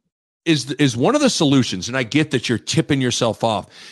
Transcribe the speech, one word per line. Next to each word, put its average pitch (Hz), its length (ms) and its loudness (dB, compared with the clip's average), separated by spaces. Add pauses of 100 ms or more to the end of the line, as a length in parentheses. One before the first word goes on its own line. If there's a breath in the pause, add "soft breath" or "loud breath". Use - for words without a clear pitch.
(440)
is, 143 280 0
is 131 240 0
one 170 180 2
of 294 60 0
the 269 100 4
solutions, 131 560 0
and 120 100 -6
I 131 60 0
get 147 300 0
that 127 160 -2
you're 113 100 0
tipping 151 420 -2
yourself 117 440 -2
off, 110 220 -2 (260 loud breath)